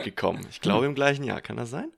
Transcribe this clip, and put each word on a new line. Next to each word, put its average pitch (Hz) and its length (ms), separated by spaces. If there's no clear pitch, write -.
gekommen. - 460
Ich - 100
glaube, 107 240
im 143 100
gleichen 139 300
Jahr. 107 160
Kann 110 160
das 117 140
sein? 214 280